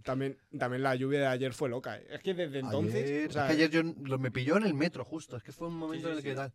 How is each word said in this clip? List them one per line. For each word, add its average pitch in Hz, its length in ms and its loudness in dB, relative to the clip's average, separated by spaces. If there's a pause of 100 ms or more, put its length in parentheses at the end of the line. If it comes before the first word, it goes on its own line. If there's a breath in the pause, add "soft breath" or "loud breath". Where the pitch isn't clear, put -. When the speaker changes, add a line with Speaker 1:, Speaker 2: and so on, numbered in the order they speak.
Speaker 1:
También, 135 340 -4 (220)
también 127 240 0
la 135 140 4
lluvia 135 240 2
de 139 80 4
ayer 127 260 0
fue 143 140 -2
loca, 120 300 -6
¿eh? - 120 -18
Es 147 100 -10
que 190 140 -2
desde 156 240 -2
entonces, 131 460 0
Speaker 2:
Ayer, 147 260 0
Speaker 1:
o - 20 -8
sea, 147 120 2
Speaker 2:
es 135 40 2
que 160 40 4 (100)
ayer 160 80 6
yo 165 100 4
n-, 165 220 0
lo, 131 160 0
me 127 140 -2
pilló 135 240 4
en 220 80 6
el 180 100 2
metro 139 300 0
justo, - 320 -10
es 113 80 -10
que - 80 -16
fue 170 160 -8
un 170 60 -6
Speaker 3:
Sí, 165 40 -6
Speaker 2:
momento 160 300 -4
Speaker 3:
sí, - 40 0
Speaker 2:
en 156 60 -4
el 143 60 -6
que 139 60 -4
Speaker 3:
sí. 131 60 -4
Speaker 2:
tal. 135 180 -6